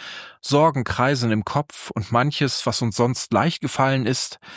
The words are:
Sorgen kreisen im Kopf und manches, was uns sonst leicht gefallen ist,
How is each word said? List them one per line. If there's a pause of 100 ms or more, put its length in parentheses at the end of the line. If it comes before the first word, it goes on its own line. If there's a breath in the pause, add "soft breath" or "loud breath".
(400 loud breath)
Sorgen
kreisen
im
Kopf
und
manches,
was
uns
sonst
leicht
gefallen
ist, (180 loud breath)